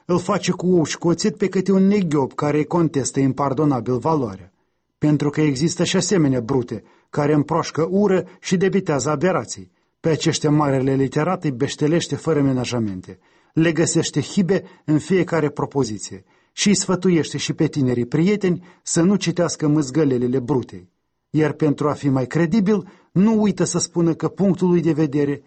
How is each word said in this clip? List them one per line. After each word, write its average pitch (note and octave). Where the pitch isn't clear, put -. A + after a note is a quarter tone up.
îl F3
face F3+
cu -
ou F3+
și -
cu E3+
oțet G#3
pe G3
câte F#3+
un F#3+
neghiob E3
care D3
îi D3+
contestă D3
impardonabil C3+
valoarea. A2+
Pentru D3
că D3+
există D3+
și E3+
asemenea D#3
brute, A#2
care C#3+
împroașcă D#3
ură F#3+
și -
debitează F#3
aberații. C#3+
Pe -
aceștia D3+
marele C3+
literat D3
îi D3+
beștelește C#3+
fără D3+
menajamente. A2+
Le E3
găsește D#3+
hibe F#3
în D3+
fiecare E3+
propoziție A#2
și -
îi G3+
sfătuiește F3+
și -
pe D#3+
tinerii B2
prieteni F3+
să -
nu F#3+
citească E3+
mâzgălelele C3
brutei. A#2
Iar D3+
pentru C#3+
a C#3+
fi C#3+
mai C3
credibil, F3+
nu G#3+
uită G3
să E3+
spună E3
că D#3
punctul F#3
lui F3
de D#3+
vedere C#3+